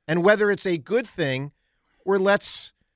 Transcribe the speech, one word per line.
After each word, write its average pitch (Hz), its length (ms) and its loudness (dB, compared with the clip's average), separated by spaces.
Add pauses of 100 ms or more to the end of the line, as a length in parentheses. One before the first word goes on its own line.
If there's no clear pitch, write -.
And 165 160 0
whether 208 260 4
it's 196 160 -4
a 180 120 -2
good 208 280 -2
thing 143 460 -6 (540)
or 196 120 0
lets 196 540 0 (240)